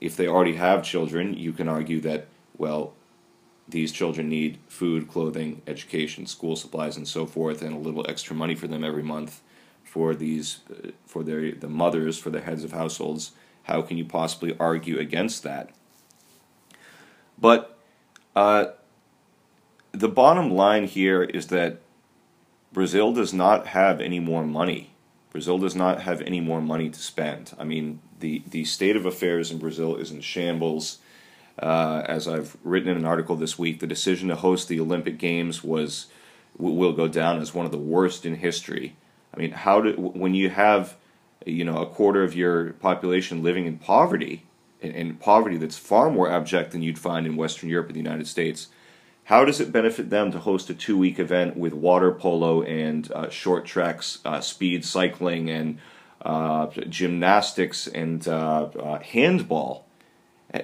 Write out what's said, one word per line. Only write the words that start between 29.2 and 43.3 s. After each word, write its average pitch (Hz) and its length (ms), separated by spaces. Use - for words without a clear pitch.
in 82 80
Brazil 80 380
is 80 140
in 76 100
shambles. 82 800
Uh, 80 480
as 78 200
I've 80 380
written 90 240
in 87 80
an 80 80
article 82 320
this 78 220
week, 85 220
the 82 60
decision 90 420
to 82 80
host 92 320
the 82 120
Olympic 82 380
Games 85 440
was, 78 440
w-, 85 180
will 87 180
go 82 160
down 82 320
as 78 140
one 87 120
of 85 60
the 73 60
worst 87 460
in 82 120
history. 82 600
I - 60
mean, 80 140
how 101 280
do, 110 120
w-, 90 280
when 92 140
you 95 160
have 101 460
you 85 180
know, 80 140
a 85 80
quarter 101 360
of 85 120
your 85 400
population 90 680